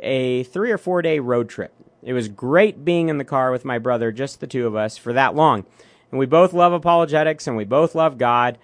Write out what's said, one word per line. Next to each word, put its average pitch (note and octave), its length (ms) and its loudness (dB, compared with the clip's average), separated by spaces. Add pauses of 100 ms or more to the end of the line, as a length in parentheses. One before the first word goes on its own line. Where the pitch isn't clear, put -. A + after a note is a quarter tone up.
a B2+ 400 -2
three G#3 300 -4
or F#3+ 60 -2
four F3+ 240 -2
day D#3+ 180 0
road A#2+ 280 -2
trip. - 240 -12 (300)
It B2+ 120 -6
was A#2 140 -4
great C#3+ 560 0
being E3+ 240 0
in D3+ 100 -4
the C3+ 60 -6
car C3 280 -2
with B2 120 -6
my B2+ 140 -2
brother, A#2 320 -2
just C3 300 -8
the C3 80 -12
two B2 180 -4
of G#2+ 80 -4
us, G#2+ 240 -4
for A#2+ 140 -8
that B2+ 240 2
long. C#3 280 2 (460)
And B2+ 80 -6
we C3+ 80 0
both E3+ 260 4
love F3 200 4
apologetics, D#3 760 0
and B2 100 -4
we G#2+ 80 -4
both D3 300 2
love D#3 240 0
God. A#2+ 460 2